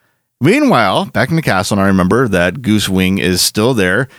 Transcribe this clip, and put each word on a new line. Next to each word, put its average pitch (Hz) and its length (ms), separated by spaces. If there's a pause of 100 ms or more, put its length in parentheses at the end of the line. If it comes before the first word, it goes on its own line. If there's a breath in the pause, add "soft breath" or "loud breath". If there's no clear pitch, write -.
(400)
Meanwhile, 165 680
back 117 240
in 160 60
the 165 60
castle, 101 360
and 95 60
I 98 40
remember 98 400
that 90 280
Goosewing 95 640
is 87 220
still 113 320
there, 104 340 (120)